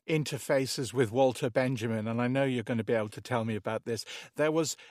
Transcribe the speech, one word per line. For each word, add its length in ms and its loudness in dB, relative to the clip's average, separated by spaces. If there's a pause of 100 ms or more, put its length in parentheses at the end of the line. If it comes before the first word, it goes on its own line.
interfaces 840 0
with 180 2
Walter 380 2
Benjamin, 580 0
and 140 0
I 60 2
know 160 2
you're 180 0
gonna 220 -2
be 100 0
able 160 0
to 120 -14
tell 220 -2
me 120 -2
about 300 -4
this. 200 -4 (300)
There 160 2
was 260 0 (140)